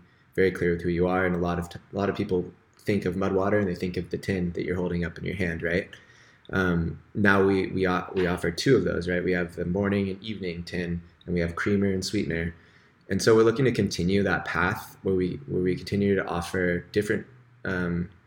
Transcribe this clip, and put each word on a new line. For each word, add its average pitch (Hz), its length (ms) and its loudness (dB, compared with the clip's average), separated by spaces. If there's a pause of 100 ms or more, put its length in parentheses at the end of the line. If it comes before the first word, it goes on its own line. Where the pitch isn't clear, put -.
(340)
very 92 160 4
clear 87 220 0
with 85 100 -2
who 87 80 -2
you 87 180 2
are, 92 180 2
and 90 100 2
a 85 40 -2
lot 87 200 0
of 85 100 -6
t-, - 100 -14 (140)
a - 20 -10
lot 98 140 0
of 92 60 -2
people 90 300 -2 (340)
think 101 260 -2
of 90 100 -2
Mudwater 95 440 2
and 101 80 2
they 87 80 -2
think 90 220 -4
of 85 120 -6
the - 80 -4
tin 90 360 -2
that 87 100 -4
you're 87 140 -2
holding 87 260 -2
up - 140 -6
in 90 80 -10
your 87 100 -6
hand, 85 260 -2
right? 85 280 -2 (640)
Um, 87 480 0 (120)
now 98 300 4
we, 98 240 2
we 92 180 0
o-, 90 280 0
we 92 140 0
offer 87 220 -2
two 120 280 4
of 90 80 2
those, 85 240 -2
right? 90 140 0
We 90 100 2
have 87 240 -2
the 87 80 -6
morning 98 440 0
and 95 140 -10
evening 90 400 -8
tin, 87 380 -4 (240)
and 87 100 -2
we 87 60 2
have 85 160 -2
creamer 101 300 2
and 95 160 -2
sweetener. 85 520 -2 (540)
And 95 120 -2
so 113 140 8
we're 110 80 8
looking 113 220 4
to 123 80 4
continue 95 500 0
that 90 220 0
path 90 580 -2
where 95 120 0
we, 92 320 -2
where 92 140 -2
we 90 140 0
continue 101 400 0
to 92 100 0
offer 87 680 -2
different, 104 320 0 (400)
um, 90 440 -2 (180)